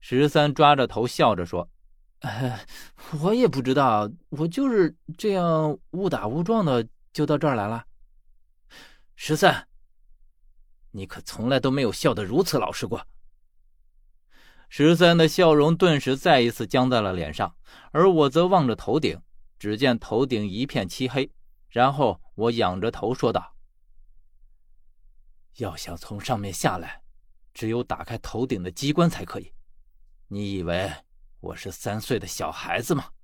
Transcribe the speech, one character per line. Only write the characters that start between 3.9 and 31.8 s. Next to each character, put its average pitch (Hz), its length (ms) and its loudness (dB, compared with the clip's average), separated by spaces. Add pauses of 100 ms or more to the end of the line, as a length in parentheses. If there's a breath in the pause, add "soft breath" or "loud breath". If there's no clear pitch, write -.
我 156 180 -4
就 269 220 -2
是 185 260 2 (220)
这 214 140 -2
样 160 440 0 (140)
误 185 180 -4
打 107 200 -4
误 143 160 -2
撞 220 200 0
的 120 240 0 (240)
就 151 140 -2
到 151 100 0
这 151 120 0
儿 135 80 2
来 101 120 -2
了。 117 200 -8 (1300 loud breath)
”“十 - 180 -4
三， - 320 2 (1200)
你 98 160 -12
可 - 140 -16
从 - 280 -6
来 135 100 2
都 131 120 0
没 139 100 0
有 110 100 0
笑 127 220 0
得 104 100 -4
如 107 200 0
此 151 160 0
老 98 120 -2
实 - 140 -8
过。” - 220 -8 (1600 soft breath)
十 160 260 4
三 170 220 6
的 160 100 6
笑 165 240 6
容 151 240 6
顿 165 240 4
时 131 160 0
再 135 260 4
一 117 100 2
次 110 160 -6
僵 131 200 2
在 123 140 2
了 98 100 -2
脸 82 220 -6
上， 95 220 -4 (360 loud breath)
而 170 160 4
我 156 220 6
则 165 160 2
望 180 220 2
着 110 80 0
头 117 240 -2
顶， 110 200 -2 (380)
只 104 180 -4
见 120 220 2
头 113 260 -2
顶 113 240 -2
一 107 200 -6
片 101 200 -4
漆 127 220 -6
黑， 135 220 -4 (380)
然 123 220 4
后 131 300 0 (140)
我 113 160 0
仰 95 280 0
着 110 120 -2
头 120 240 -4
说 113 180 0
道 - 220 -6 (2000)
：“要 95 180 -8
想 85 220 -12
从 101 240 -12
上 117 180 -4
面 101 140 -8
下 98 240 -2
来， - 240 -12 (500)
只 - 160 -8
有 117 160 -2
打 - 200 -8
开 113 160 -10
头 117 260 -6
顶 117 160 -4
的 90 80 -8
机 139 240 -4
关 170 160 4
才 101 160 -8
可 - 140 -12
以。 - 120 -18 (800)
你 101 240 -6
以 92 100 -4
为 87 280 -2 (500)
我 90 140 -12
是 - 160 -12
三 107 300 -6